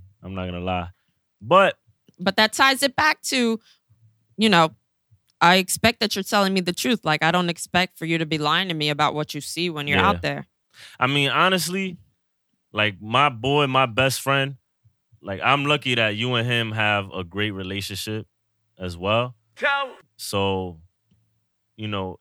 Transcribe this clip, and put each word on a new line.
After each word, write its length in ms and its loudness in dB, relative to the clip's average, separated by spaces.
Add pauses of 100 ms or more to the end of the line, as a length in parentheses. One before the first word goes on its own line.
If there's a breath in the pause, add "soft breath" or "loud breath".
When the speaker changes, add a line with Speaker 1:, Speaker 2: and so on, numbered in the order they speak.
(220)
Speaker 1:
I'm 140 -12
not 100 -6
gonna 140 -8
lie. 300 -4 (520)
But 360 4 (420)
Speaker 2:
But 180 -2
that 160 4
ties 300 4
it 120 0
back 280 0
to, 360 0 (800 soft breath)
you 120 4
know, 260 4 (680)
I 140 8
expect 440 0
that 160 -2
you're 80 -4
telling 300 2
me 80 2
the 120 -2
truth. 300 -2
Like, 200 0
I 80 4
don't 180 2
expect 480 -2
for 80 -8
you 120 0
to 80 0
be 120 -2
lying 320 0
to 40 -2
me 160 -2
about 240 0
what 200 -6
you 80 -8
see 280 -6
when 180 -6
you're 100 0
Speaker 1:
Yeah. 120 4
Speaker 2:
out 120 -2
there. 260 -6 (520 loud breath)
Speaker 1:
I 80 2
mean, 220 2
honestly, 680 0 (760)
like, 300 -2
my 280 2
boy, 380 0
my 180 2
best 360 -2
friend, 340 -2 (680)
like, 220 -8
I'm 220 2
lucky 300 0
that 200 0
you 200 -2
and 120 0
him 240 -2
have 420 0
a 100 -8
great 280 -4
relationship 760 -8 (520)
as 180 -8
well. 380 -2 (220)
Speaker 3:
Ciao. 340 -2 (260)
Speaker 1:
So, 600 -4 (960)
you 120 -10
know, 340 -6